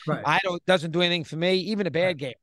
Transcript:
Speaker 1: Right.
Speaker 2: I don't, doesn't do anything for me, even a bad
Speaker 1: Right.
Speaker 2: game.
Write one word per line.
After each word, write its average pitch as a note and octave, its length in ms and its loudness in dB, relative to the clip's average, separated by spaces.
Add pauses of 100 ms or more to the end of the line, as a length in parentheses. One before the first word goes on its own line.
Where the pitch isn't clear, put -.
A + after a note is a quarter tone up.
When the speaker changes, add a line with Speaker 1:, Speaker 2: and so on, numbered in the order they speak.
Speaker 1:
Right. C#3 180 -2
Speaker 2:
I D#3 200 4
don't, F3 200 -4
doesn't F3 280 2
do F3 100 2
anything F3 220 0
for - 120 -12
me, F3+ 200 2
even G3 320 -2
a - 20 -2
bad E3 160 0
Speaker 1:
Right. F3+ 120 0
Speaker 2:
game. B2+ 240 -10